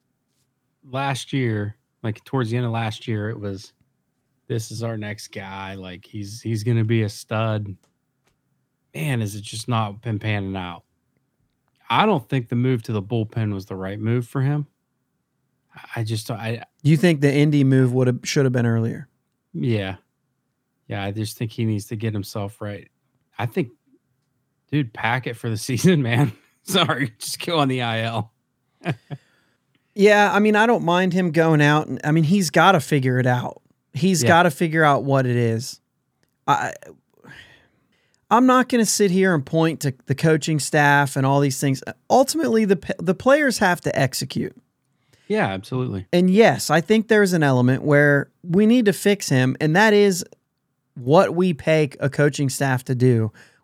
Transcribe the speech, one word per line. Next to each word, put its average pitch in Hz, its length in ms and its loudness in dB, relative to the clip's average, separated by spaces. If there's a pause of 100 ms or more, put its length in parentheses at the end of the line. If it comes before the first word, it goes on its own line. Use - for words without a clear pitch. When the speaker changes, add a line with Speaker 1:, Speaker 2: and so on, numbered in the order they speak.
(840)
Speaker 1:
last 135 480 -6
year, 110 440 -2 (260)
like, 110 220 -6
towards 123 260 -4
the 117 60 -4
end 123 100 -4
of 117 60 -4
last 113 360 -6
year, 107 200 -4
it 113 100 -10
was, 101 340 -12 (720)
"This 117 240 -8
is 110 120 -12
our 117 140 -8
next 107 320 -12
guy. 98 460 -14
Like, 92 320 -16
he's, 104 340 -14
he's 110 240 -6
gonna 117 200 2
be 113 180 2
a 107 80 -2
stud." 107 680 -6 (1160)
Man, 139 260 -4
has 104 140 -6
it 104 80 -12
just 110 260 -14
not 110 320 -4
been 110 180 -6
panning 104 380 -4
out. 87 280 -12 (1080)
I 151 160 2
don't 180 200 0
think 127 220 -4
the 123 80 -4
move 123 280 0
to - 80 -6
the 104 100 -2
bullpen 110 500 -4
was 98 140 -8
the 98 100 -12
right 95 240 -8
move 117 260 -2
for - 140 -6
him. 143 260 -2 (1300)
I 113 80 -6
just, 110 280 -6
I 113 340 -8 (180)
Speaker 2:
You 151 140 4
think 160 240 2
the 143 120 2
Indy 147 300 2
move 131 300 4
would 127 140 0
have, 123 180 -2
should 139 220 0
have 127 80 -2
been 120 100 0
earlier? 113 420 -2 (460)
Speaker 1:
Yeah. 110 440 -4 (920)
Yeah, 101 160 -8
I 101 60 -6
just 107 260 -8
think 113 160 -8
he 117 140 -4
needs 107 200 -4
to 120 100 -10
get 107 180 -4
himself 101 480 -10
right. 104 260 -12 (500)
I 104 60 -4
think, 131 240 -4 (1040)
dude, 139 220 -4
pack 117 320 -4
it 120 100 -10
for 120 140 -8
the 107 80 -4
<laughs> - 0 -
season, 151 420 2
man. 117 320 0 (300)
Sorry, 156 560 -2
just - 260 -10
go 170 140 -2
on 139 100 2
the 127 140 -2
I 113 180 -2
L. 113 320 -6 (500)
<laughs> 170 120 -4 (1040)
Speaker 2:
Yeah, 208 320 6
I 202 100 2
mean, 214 160 4
I 214 100 4
don't 220 180 2
mind 175 300 0
him 180 160 0
going 160 320 4
out. 151 240 4
And, 127 180 -8
I 151 80 0
mean, 165 120 4
he's 175 260 2
gotta 175 300 4
figure 131 380 0
it 127 60 0
out. 123 380 -2 (320)
He's 156 280 0
Speaker 1:
Yeah. - 60 2
Speaker 2:
gotta 170 220 4
figure 160 340 0
out 139 200 2
what 135 200 2
it 123 120 0
is. 117 440 -2 (640)
I, - 280 0 (1600)
I'm 233 160 6
not 254 220 4
gonna 240 160 2
sit 202 260 2
here 190 240 2
and 139 120 -2
point 160 340 0
to 139 140 -4 (120)
the 139 80 -2
coaching 156 440 0
staff 143 580 2
and 135 80 0
all 139 160 2
these 139 200 0
things. 135 220 -2 (280)
Ultimately, 254 540 2
the 196 120 2
p-, - 220 -8
the 175 160 -2
players 277 440 2
have 180 240 0
to - 160 -4
execute. - 560 -4 (760)
Speaker 1:
Yeah, 208 200 0
absolutely. 101 640 -6
Speaker 2:
And 180 180 4
yes, 185 400 4
I 156 100 2
think 214 280 0
there's 208 240 4
an 170 100 2
element 127 400 2
where 143 480 2 (120)
we 180 240 2
need 240 200 4
to 202 60 2
fix 202 360 -2
him, 127 320 2
and 156 160 0
that 214 180 4
is 202 300 2 (680)
what 135 400 2
we 180 200 0
pay 156 360 0 (100)
a 135 100 -2
coaching 147 380 0
staff 131 360 -2
to 131 100 -4
do 117 380 2 (320)